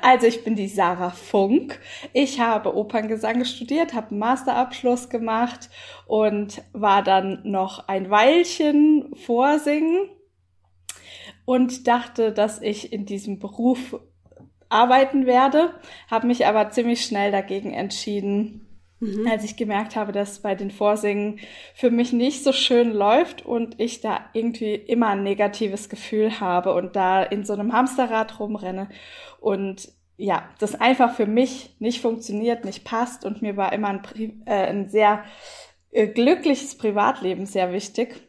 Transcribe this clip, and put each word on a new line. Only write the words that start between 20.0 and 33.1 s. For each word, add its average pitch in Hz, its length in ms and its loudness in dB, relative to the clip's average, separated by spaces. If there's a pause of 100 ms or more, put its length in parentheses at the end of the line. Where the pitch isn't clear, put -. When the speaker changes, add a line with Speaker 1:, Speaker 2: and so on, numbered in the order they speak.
Speaker 1:
dass 202 260 -4
bei 196 160 -4
den 196 160 -8
Vorsingen 208 720 -2 (340)
für 240 160 2
mich 240 220 2
nicht 254 280 0
so 269 120 2
schön 240 400 2
läuft 214 520 2
und 233 320 -4
ich 240 220 -4
da 214 220 -4 (100)
irgendwie 226 440 -2
immer 226 340 0
ein 196 140 0
negatives 202 680 -2
Gefühl 214 500 -2
habe 180 340 0
und 180 220 -2
da 190 260 4
in 202 220 -2
so 208 80 -6
einem 208 220 -4
Hamsterrad 233 680 0
rumrenne 196 480 -8 (540)
und 196 480 -4 (260)
ja, 190 320 -2 (120)
das 208 200 -4
einfach 247 360 4
für 220 100 0
mich 240 540 -2
nicht 240 220 -4
funktioniert, 226 600 -4
nicht - 220 -12
passt 233 400 -4